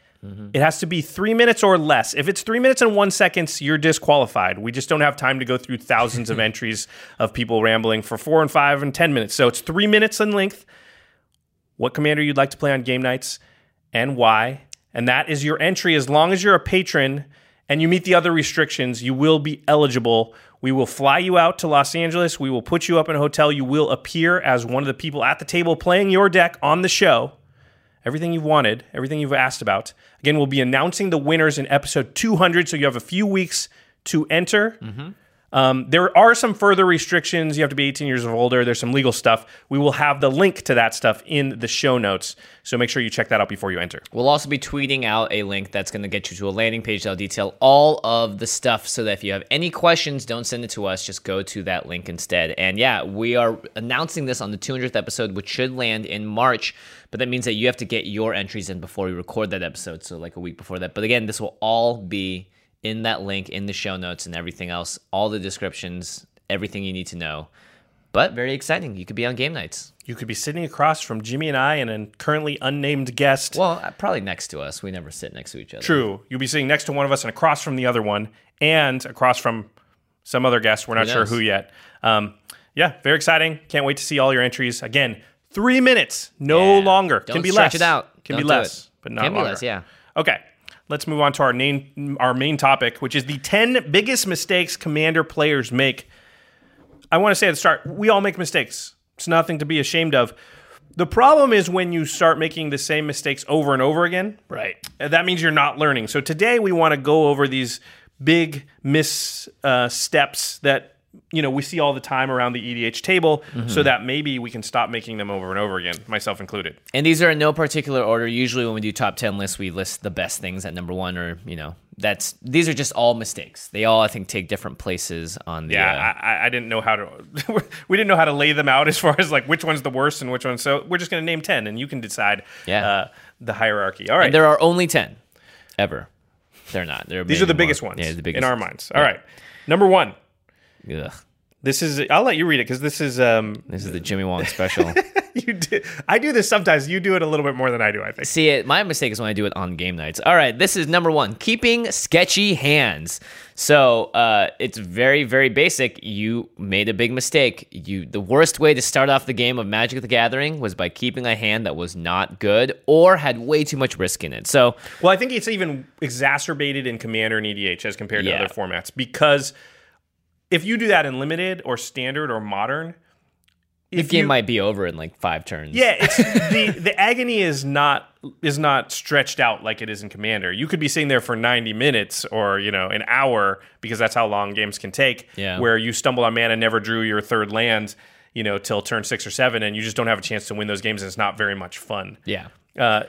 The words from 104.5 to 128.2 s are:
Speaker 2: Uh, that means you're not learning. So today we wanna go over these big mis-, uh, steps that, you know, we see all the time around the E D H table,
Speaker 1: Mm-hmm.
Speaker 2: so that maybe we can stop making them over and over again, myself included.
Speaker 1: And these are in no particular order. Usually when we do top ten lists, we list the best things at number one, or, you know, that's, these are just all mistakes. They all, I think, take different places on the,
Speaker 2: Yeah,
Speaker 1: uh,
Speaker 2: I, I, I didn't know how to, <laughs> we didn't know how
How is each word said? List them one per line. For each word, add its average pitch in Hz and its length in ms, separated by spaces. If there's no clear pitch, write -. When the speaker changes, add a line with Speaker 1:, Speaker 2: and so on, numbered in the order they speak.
Speaker 2:
Uh, 143 80
that 165 180
means 180 160
you're 165 100
not 143 260
learning. 139 300
So 143 140
today 208 380
we 202 120
wanna 160 260
go 147 320
over 143 180
these 131 320
big 151 420
mis-, - 640
uh, 123 260
steps - 720
that, 139 300
you 165 100
know, 143 100
we 139 100
see 160 180
all 143 140
the 131 60
time 135 320
around 123 220
the 123 60
E 120 140
D 120 120
H 113 160
table, 165 420
Speaker 1:
Mm-hmm. 117 140
Speaker 2:
so 156 160
that 123 200
maybe 135 360
we 117 100
can 110 140
stop 120 260
making 113 280
them 101 120
over 95 220
and 95 80
over 101 180
again, 87 180
myself 107 320
included. 92 380
Speaker 1:
And 139 120
these 160 160
are 175 80
in 156 100
no 151 140
particular 143 480
order. 117 260
Usually 120 380
when 113 100
we 110 60
do 107 100
top 101 260
ten 101 200
lists, 98 220
we 95 100
list 95 340
the 101 60
best - 320
things 95 240
at 82 80
number 90 200
one, 90 240
or, 85 280
you 85 100
know, 78 200
that's, - 440
these 151 260
are 160 60
just 135 200
all 120 200
mistakes. - 540
They 107 180
all, 110 160
I 110 60
think, 107 200
take 95 200
different 73 320
places 85 640
on 80 220
the, 82 80
Speaker 2:
Yeah, 95 180
Speaker 1:
uh, - 320
Speaker 2:
I, 113 80
I, 92 120
I 120 40
didn't 120 200
know 113 120
how 110 140
to, 101 120
<laughs> - 400
we 190 100
didn't 214 100
know 190 80
how 165 100